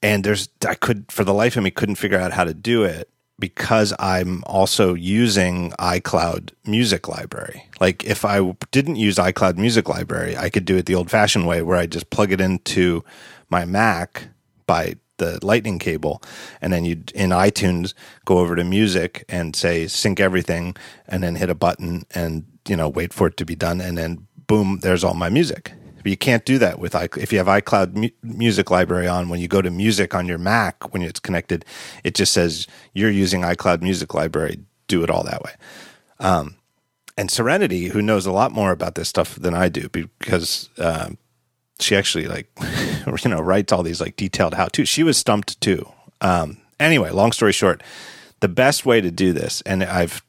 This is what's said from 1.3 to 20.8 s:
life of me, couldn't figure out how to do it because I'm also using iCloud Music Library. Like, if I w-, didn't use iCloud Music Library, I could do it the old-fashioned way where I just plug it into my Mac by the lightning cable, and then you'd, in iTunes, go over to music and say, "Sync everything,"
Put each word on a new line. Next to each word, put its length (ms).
life 240
of 60
me, 80
couldn't 240
figure 240
out 120
how 120
to 100
do 300
it 260
because 600
I'm 460
also 480
using 800
iCloud 800
Music 420
Library. 600
Like, 240
if 220
I 120
w-, 180
didn't 240
use 220
iCloud 400
Music 320
Library, 460
I 140
could 160
do 120
it 100
the 80
old-fashioned 520
way 140
where 160
I 80
just 240
plug 220
it 100
into 600
my 160
Mac 600
by 300
the 260
lightning 360
cable, 420
and 100
then 140
you'd, 260
in 200
iTunes, 640
go 120
over 180
to 80
music 640
and 280
say, 320
"Sync 320
everything," 560